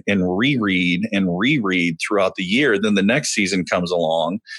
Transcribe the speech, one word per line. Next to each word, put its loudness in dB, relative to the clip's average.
and 0
reread 0
and 0
reread 0
throughout 0
the -6
year. 2
Then 2
the 2
next 0
season 0
comes -2
along, 0